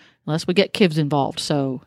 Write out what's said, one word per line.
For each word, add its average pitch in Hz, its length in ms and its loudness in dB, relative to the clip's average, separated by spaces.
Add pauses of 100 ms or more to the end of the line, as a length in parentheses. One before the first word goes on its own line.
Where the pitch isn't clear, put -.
(280)
unless 156 180 -2
we 180 80 0
get 185 200 0
kids 165 260 2
involved, 143 400 0
so 139 480 -2